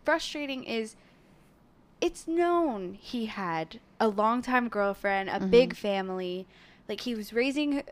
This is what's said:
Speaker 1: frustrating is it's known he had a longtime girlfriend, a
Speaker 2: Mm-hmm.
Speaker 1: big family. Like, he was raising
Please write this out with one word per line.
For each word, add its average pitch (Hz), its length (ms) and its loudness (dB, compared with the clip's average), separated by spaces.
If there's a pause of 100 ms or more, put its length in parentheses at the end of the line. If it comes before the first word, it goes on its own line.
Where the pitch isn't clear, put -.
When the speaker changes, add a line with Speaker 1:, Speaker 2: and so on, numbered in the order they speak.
Speaker 1:
frustrating 294 600 -2
is 226 320 -4 (1040)
it's - 280 -2
known 320 680 2
he 226 320 -6
had 175 540 -4 (200)
a 220 80 4
longtime 240 600 2
girlfriend, 196 600 0
a - 60 -4
Speaker 2:
Mm-hmm. 190 160 -2
Speaker 1:
big 240 260 8
family. 185 680 -4 (420)
Like, 208 140 -6
he 247 120 -4
was 214 180 -8
raising 277 600 0